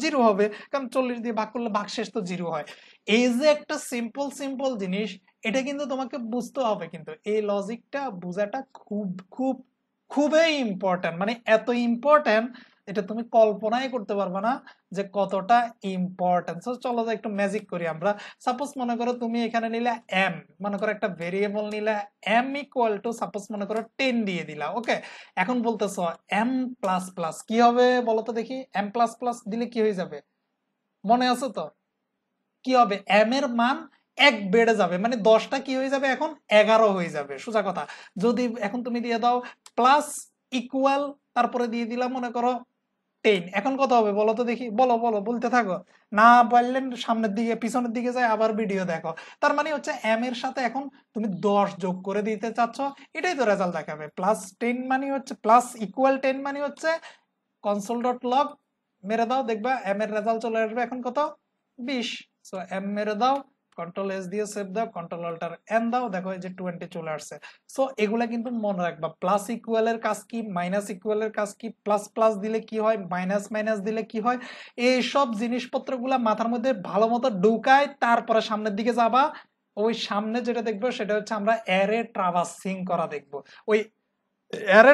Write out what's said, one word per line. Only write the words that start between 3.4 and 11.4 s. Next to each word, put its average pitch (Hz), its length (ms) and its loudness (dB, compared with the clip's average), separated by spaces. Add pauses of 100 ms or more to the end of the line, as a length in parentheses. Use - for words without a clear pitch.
একটা 302 200 -4 (160)
সিম্পল, 240 340 -4 (160)
সিম্পল 269 280 -4 (140)
জিনিস, 196 260 -2 (380)
এটা 233 200 0
কিন্তু 285 160 -6 (100)
তোমাকে 262 240 -6 (160)
বুঝতে 247 260 -4 (100)
হবে 175 240 -2
কিন্তু। 156 180 -14 (200)
এই 214 80 0 (100)
লজিকটা 202 520 -6 (220)
বোঝাটা 202 360 -4 (220)
খুব, 208 260 -6 (280)
খুব, 262 200 -2 (580)
খুবই 311 360 4 (180)
ইম্পর্টেন্ট, 180 540 -2
মানে 220 120 0 (220)